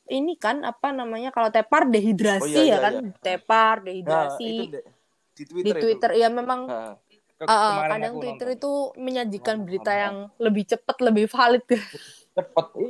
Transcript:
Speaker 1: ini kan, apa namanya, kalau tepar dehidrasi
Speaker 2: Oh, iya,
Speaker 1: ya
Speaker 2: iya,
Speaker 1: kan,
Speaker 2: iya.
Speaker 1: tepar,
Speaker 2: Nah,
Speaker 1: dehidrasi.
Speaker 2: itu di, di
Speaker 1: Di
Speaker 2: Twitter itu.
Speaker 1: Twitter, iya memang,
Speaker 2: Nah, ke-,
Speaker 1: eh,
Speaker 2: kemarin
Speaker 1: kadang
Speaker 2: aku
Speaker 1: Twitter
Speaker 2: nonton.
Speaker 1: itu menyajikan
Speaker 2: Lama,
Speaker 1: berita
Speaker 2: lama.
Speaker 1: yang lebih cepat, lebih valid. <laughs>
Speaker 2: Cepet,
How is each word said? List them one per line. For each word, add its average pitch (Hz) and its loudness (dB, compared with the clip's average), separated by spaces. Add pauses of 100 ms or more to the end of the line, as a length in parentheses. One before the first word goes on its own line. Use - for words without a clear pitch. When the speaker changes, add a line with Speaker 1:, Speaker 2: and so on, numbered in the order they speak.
Speaker 1:
ini 302 -4
kan, 254 -2
apa 269 -6
namanya, 240 -8
kalau 226 0
tepar 262 2
dehidrasi 208 2
Speaker 2:
Oh, - -2
iya, 302 4
Speaker 1:
ya 202 4
Speaker 2:
iya, - -
Speaker 1:
kan, 208 0
Speaker 2:
iya. 247 -6
Speaker 1:
tepar, 220 2
Speaker 2:
Nah, 190 -14
Speaker 1:
dehidrasi. 160 -2
Speaker 2:
itu 226 -4
di, 139 -12 (560)
di 151 -16
Speaker 1:
Di - -18
Speaker 2:
Twitter 180 -2
itu. - -
Speaker 1:
Twitter, 220 2
iya 226 4
memang, 254 -4
Speaker 2:
Nah, 226 -8 (400)
ke-, - -18
Speaker 1:
eh, 214 4
Speaker 2:
kemarin 202 0
Speaker 1:
kadang 220 -4
Speaker 2:
aku 233 -10
Speaker 1:
Twitter 240 -8
Speaker 2:
nonton. 254 -4
Speaker 1:
itu 277 -6 (320)
menyajikan 233 -4
Speaker 2:
Lama, 202 -8
Speaker 1:
berita 185 -4
Speaker 2:
lama. 202 0
Speaker 1:
yang 202 -4 (220)
lebih 214 2
cepat, - -2
lebih 220 4
valid. 240 4
<laughs> - -6
Speaker 2:
Cepet, - 0 (240)